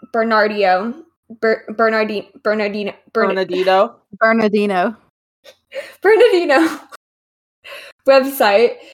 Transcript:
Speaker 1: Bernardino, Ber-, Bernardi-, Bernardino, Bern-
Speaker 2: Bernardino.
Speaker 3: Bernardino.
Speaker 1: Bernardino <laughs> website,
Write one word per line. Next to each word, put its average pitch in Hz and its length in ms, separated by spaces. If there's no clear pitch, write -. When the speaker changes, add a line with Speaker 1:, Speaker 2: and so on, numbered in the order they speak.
Speaker 1:
Bernardino, 214 920
Ber-, 220 300
Bernardi-, 220 640
Bernardino, 208 520
Bern- 220 140
Speaker 2:
Bernardino. 185 680
Speaker 3:
Bernardino. 214 800
Speaker 1:
Bernardino 349 800
<laughs> - 680
website, 240 680